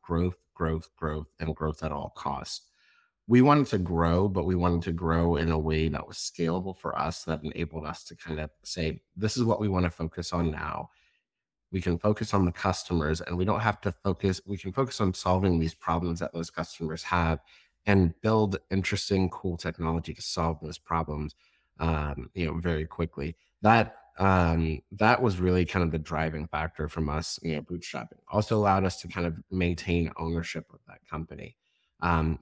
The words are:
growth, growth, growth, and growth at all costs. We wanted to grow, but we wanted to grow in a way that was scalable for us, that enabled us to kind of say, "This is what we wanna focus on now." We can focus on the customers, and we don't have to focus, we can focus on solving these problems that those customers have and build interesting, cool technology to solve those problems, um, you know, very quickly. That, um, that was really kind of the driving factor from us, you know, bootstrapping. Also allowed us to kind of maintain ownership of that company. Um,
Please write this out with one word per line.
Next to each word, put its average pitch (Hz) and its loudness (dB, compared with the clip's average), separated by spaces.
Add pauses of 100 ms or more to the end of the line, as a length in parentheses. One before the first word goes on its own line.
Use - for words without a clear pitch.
growth, 87 0 (180)
growth, 80 -2
growth, 76 -4 (140)
and 78 -4
growth 78 -4
at 76 -4
all 73 -6
costs. - -8 (580)
We 120 8
wanted 143 6
to 107 2
grow, 87 2
but 92 -2
we 92 0
wanted 87 2
to 87 -4
grow 85 2
in 80 2
a 80 2
way 78 2
that 71 -4
was - -12
scalable 90 -4
for - -6
us, 78 -4
that 76 -4
enabled 78 -6
us - -10
to 80 -18
kind 78 -8
of 76 -6 (120)
say, - -4 (160)
"This 110 -2
is 120 2
what 110 2
we 107 0
wanna 90 2
focus 82 -8
on 85 0
now." 78 -8 (800)
We 92 -2
can 87 0
focus 107 0
on 95 6
the 87 4
customers, 82 0
and 87 -6
we 92 0
don't 107 0
have 110 0
to 98 -2
focus, 95 -2
we 98 -6
can 95 -8
focus 127 -2
on 95 4
solving 92 2
these 80 0
problems 85 -2
that - -6
those 82 -6
customers 80 -8
have 82 0 (460)
and 95 4
build 107 2 (120)
interesting, 95 0
cool 87 -6
technology 82 -4
to - -14
solve 82 -2
those 76 -10
problems, 76 -4 (460)
um, 73 -2
you 87 -2
know, 80 -4
very 80 -2
quickly. 80 -6 (280)
That, 110 6 (220)
um, 82 4 (100)
that 107 4
was 98 2
really 90 4
kind 90 0
of 82 2
the 80 -2
driving 78 -2
factor 78 -4
from 78 -2
us, 78 -4
you 80 -4
know, 73 -6
bootstrapping. - -10
Also 107 0
allowed 95 4
us 92 -2
to 85 -14
kind 85 -2
of 80 -4
maintain 87 0
ownership 82 -6
of - -20
that - -20 (100)
company. - -12 (440)
Um, 82 2